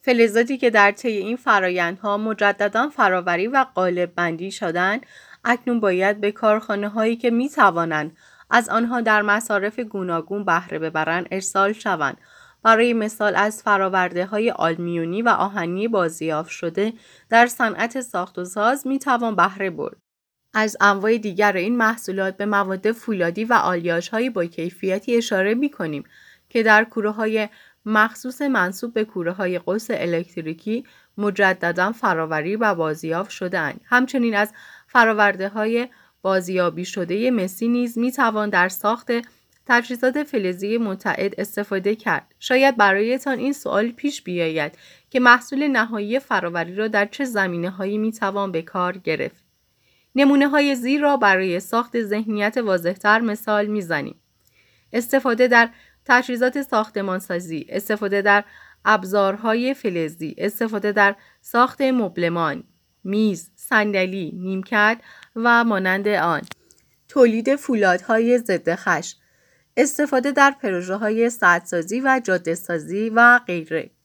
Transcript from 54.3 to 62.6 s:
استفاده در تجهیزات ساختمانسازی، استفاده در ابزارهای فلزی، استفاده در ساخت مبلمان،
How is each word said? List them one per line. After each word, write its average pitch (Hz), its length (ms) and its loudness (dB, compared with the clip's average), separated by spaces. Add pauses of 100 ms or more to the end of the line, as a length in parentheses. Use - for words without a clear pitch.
استفاده 247 560 0
در 233 200 6 (360)
تجهیزات 254 580 2
ساختمانسازی، 190 1080 -4
استفاده 202 540 -2
در 202 220 4 (400)
ابزارهای 208 920 0
فلزی، 165 640 -6
استفاده 208 540 -4
در 202 220 4 (260)
ساخت 247 420 0
مبلمان، 175 840 -2 (400)